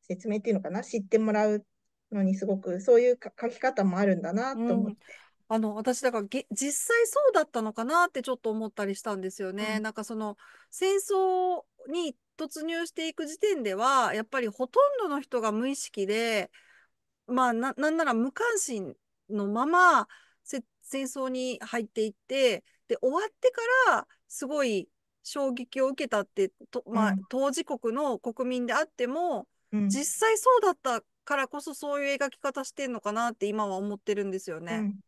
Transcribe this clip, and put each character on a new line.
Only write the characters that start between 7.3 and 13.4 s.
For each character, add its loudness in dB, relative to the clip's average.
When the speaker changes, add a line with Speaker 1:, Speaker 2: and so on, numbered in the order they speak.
Speaker 2:
だ 4
っ -2
た -4
の -6
か -6
な 4
っ -6
て -4
ち -8
ょ -2
っ -6
と -4
思 -4
っ -8
た -4
り -4
し -12
た -4
ん -8
で -6
す -12
よ -6
ね。 -4
Speaker 1:
う 0
ん。 -4
Speaker 2:
な -4
ん -10
か -8
そ -10
の、 -6
戦 0
争 2
に -2
突 -8
入 -2
し -14
て -6
い -6
く -6
時 -12
点 0